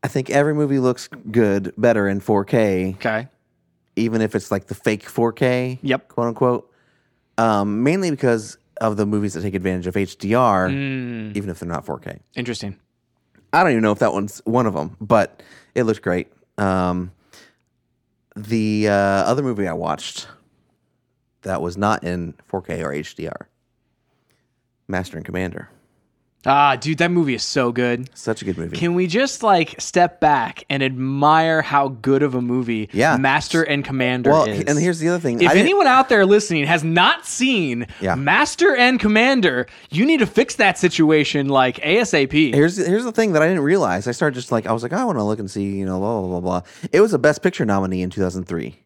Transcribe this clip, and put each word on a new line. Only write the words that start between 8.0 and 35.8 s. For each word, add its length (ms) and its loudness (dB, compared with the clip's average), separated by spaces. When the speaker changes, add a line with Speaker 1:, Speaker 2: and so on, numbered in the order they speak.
Speaker 1:
because 480 -2
of 160 0
the 100 0
movies 280 -2
that 80 -6
take 120 -6
advantage 320 -4
of 100 -4
H 220 -4
D 160 -2
R, 340 2
Speaker 2:
Mm. 680 -6
Speaker 1:
even 120 -6
if 120 -10
they're 80 -10
not 180 -8
four 140 -8
K. 180 -14
Speaker 2:
Interesting. 420 -8
Speaker 1:
I 100 4
don't 80 4
even 120 2
know 100 4
if 80 -2
that 120 2
one's 320 -6
one 220 2
of 100 -2
'em, 240 -6
but 400 0
it 80 0
looks 160 -2
great. 260 -2
Um, 540 -2
the, 520 0
uh, 40 2
other 500 2
movie 260 -2
I 60 -4
watched 520 -8
that 200 -6
was 140 -6
not 280 0
in 300 -6
four 160 -8
K 200 -8
or 100 -6
H 220 -10
D 140 -10
R, 200 -14
Master 280 -6
and 80 -12
Commander. 440 -8
Speaker 2:
Ah, 300 4
dude, 220 -4
that 120 0
movie 240 2
is 80 -6
so 300 0
good. 400 -2
Speaker 1:
Such 300 -6
a 20 -14
good 140 -4
movie. 180 -8
Speaker 2:
Can 180 -2
we 120 0
just, 360 -2
like, 380 2
step 400 0
back 480 0
and 140 -2
admire 800 2
how 260 0
good 340 2
of 120 0
a 80 0
movie 500 -2
Speaker 1:
Yeah. 240 2
Speaker 2:
Master 460 2
and 200 -2
Commander 480 -2
Speaker 1:
Well, 140 6
Speaker 2:
is? 200 -4
Speaker 1:
and 140 0
here's 200 0
the 100 -2
other 120 0
thing. 200 -2
Speaker 2:
If 80 4
Speaker 1:
I 60 4
didn't 140 4
Speaker 2:
anyone 180 4